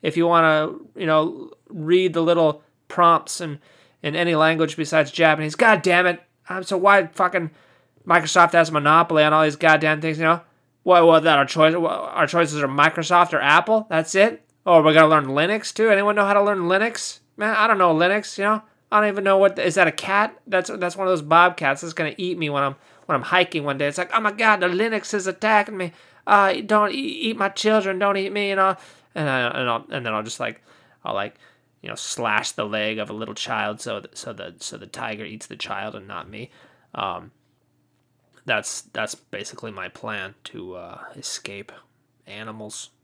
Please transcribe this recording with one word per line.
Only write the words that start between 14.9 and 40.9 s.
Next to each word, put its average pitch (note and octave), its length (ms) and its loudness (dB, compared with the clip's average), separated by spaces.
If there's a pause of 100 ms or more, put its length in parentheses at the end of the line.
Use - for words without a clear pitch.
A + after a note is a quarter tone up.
gonna D#3+ 140 8
learn D3+ 180 4
Linux E3+ 480 -2
too? A3 160 2
Anyone G3+ 240 2
know G#3 120 2
how G3+ 80 0
to G3+ 80 4
learn G3 260 0
Linux? G#3 520 -2 (160)
Man, G#3+ 200 -2
I G#3+ 100 2
don't A3 120 2
know F3 160 4
Linux, F#3 440 0
you G3 60 -2
know? G#3+ 180 0 (300)
I G#3 80 4
don't G#3 80 2
even G3 160 -4
know G3 140 4
what, F#3+ 180 4
the, - 100 -2
is D#3+ 80 0
that F3 140 4
a D#3 40 -2
cat? G3+ 540 -2
That's, F#3 240 -2
that's F3+ 260 -6
one F#3+ 120 -4
of - 20 0
those E3+ 120 0
bobcats E3 580 2
that's E3 140 -12
gonna D#3 240 -4
eat F3+ 200 -6
me D#3 120 -4
when C#3 120 0
I'm, C#3 140 -2 (300)
when D3+ 100 0
I'm B2+ 60 -2
hiking F3 420 0
one C#3 140 -4
day. C#3+ 100 -2
It's C#3+ 100 -6
like, F3+ 160 -6
"Oh A3+ 60 2
my G#3+ 120 -2
God, G#3+ 280 2
the F3+ 60 0
Linux G#3 480 -4
is F#3+ 120 -4
attacking G#3 500 0
me. F3+ 160 -8 (340)
Uh, G3 280 4 (100)
don't G#3 280 2
e-, - 40 -8
eat C4 400 -6
my G3+ 120 -2
children, G3+ 500 0
don't G3+ 180 0
eat G3 160 -6
me," G3+ 180 -4
you G3 60 -2
know? F#3+ 200 2 (380)
And D#3 140 -4
I, B2+ 200 0
and B2 220 -4
I'll, A#2 200 -4
and B2+ 140 -8
then A2 80 -4
I'll G#2+ 100 -4
just, A2 180 -12
like, A2+ 200 -8 (420)
I'll, - 120 -6
like, G2+ 220 -8 (440)
you - 80 -16
know, A2+ 60 -12
slash A2+ 580 -4
the - 140 -6
leg G#2+ 320 -6
of G#2 100 -8
a G#2+ 60 -12
little G#2+ 200 -12
child G#2+ 460 -8
so A2 200 -10
th-, - 140 -20
so - 180 -16
the, F2 260 -16
so - 180 -16
the G2+ 100 -20
tiger A2 380 -12
eats G#2+ 220 -16
the G#2+ 100 -18
child G#2 380 -12
and G2 120 -18
not F#2 220 -14
me. G#2+ 220 -18 (440)
Um, F2+ 360 -8 (1120)
that's, - 380 -6
that's - 320 -10
basically - 560 -16
my F#2+ 180 -14
plan G2+ 460 -12 (100)
to, F#2 300 -16
uh, F2 300 -18 (100)